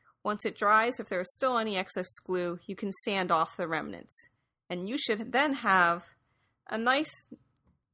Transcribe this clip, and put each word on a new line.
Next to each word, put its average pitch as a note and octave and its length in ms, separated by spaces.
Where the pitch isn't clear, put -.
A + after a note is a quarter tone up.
Once G#3 220
it G3+ 120
dries, G#3+ 420
if G#3 80
there F#3 140
is - 140
still B3+ 220
any G#3+ 200
excess F#3 300
glue, F3 400
you F#3+ 100
can G3 160
sand F#3+ 260
off D#3+ 260
the F3 100
remnants. D3+ 480
And F3+ 200
you C4+ 80
should A3+ 340
then C#4 220
have F#3 500
a A3 80
nice, C4 340